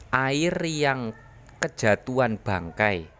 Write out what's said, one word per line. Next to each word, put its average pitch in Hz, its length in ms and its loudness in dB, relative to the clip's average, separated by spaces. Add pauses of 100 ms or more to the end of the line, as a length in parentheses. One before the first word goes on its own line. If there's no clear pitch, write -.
air 143 560 2
yang 139 480 -2 (480)
kejatuhan 117 800 0
bangkai. 90 640 -2 (140)